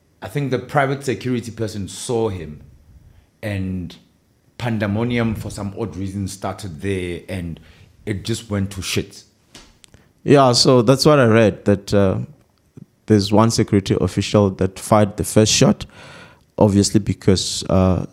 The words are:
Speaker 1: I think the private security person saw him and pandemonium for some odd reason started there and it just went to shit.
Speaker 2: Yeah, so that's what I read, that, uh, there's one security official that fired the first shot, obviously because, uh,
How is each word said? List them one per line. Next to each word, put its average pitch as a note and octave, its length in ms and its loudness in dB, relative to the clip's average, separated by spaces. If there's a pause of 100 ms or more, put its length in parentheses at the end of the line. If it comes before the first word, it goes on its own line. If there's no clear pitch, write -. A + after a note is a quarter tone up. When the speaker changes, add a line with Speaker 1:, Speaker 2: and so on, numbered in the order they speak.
(220)
Speaker 1:
I G#2 60 -12
think C#3 220 -6
the B2+ 80 -2
private C3+ 460 -4
security A#2+ 460 -6
person G2+ 380 -8
saw A2+ 400 -4
him D#2+ 320 -10 (840)
and F#2+ 540 -8 (600)
pandemonium A2+ 760 -2
for G#2+ 160 -10
some G2+ 280 -10
odd A2 180 -8
reason G2 320 -6
started F#2+ 520 -10
there F2+ 480 -6
and F2 320 -10 (460)
it F#2+ 180 -6
just A2+ 260 -8
went G2 220 -4
to F#2 100 -12
shit. - 420 -8 (1000)
Speaker 2:
Yeah, C3 280 6
so B2+ 300 4
that's C3 220 2
what D3+ 140 6
I B2 80 4
read, A2 400 4
that, G2+ 260 0
uh, G2+ 260 2 (880)
there's G#2 260 4
one A2+ 180 4
security G#2+ 500 0
official G2+ 500 2
that F#2+ 280 -4
fired G#2+ 380 2
the - 80 -4
first G#2+ 280 2
shot, - 340 2 (720)
obviously G2+ 420 4
because, - 680 -2
uh, F#2 440 2